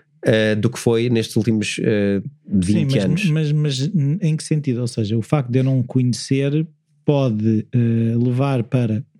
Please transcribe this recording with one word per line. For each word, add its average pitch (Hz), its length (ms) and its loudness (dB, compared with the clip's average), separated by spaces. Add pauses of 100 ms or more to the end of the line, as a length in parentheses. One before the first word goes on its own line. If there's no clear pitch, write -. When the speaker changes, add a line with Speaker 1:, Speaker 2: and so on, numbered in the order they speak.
(240)
Speaker 1:
eh, 110 300 2
do 104 160 0
que - 80 -8
foi 117 320 2
nestes 113 260 -2
últimos, 107 480 0
eh, 101 380 2 (260)
vinte 104 440 2
Speaker 2:
Sim, 135 40 2
mas, 101 80 0
Speaker 1:
anos. 175 260 0
Speaker 2:
mas, 151 220 0
mas 151 380 -2 (320)
em 156 140 0
que 151 80 -8
sentido? 139 360 -2
Ou 123 80 -2
seja, 110 280 -2
o 110 60 0
facto 131 280 -2
de 123 80 0
eu 131 60 2
não 131 180 2
conhecer 135 840 0 (380)
pode, 110 680 2
eh, 113 440 0
levar 127 480 0
para, 117 400 -2 (160)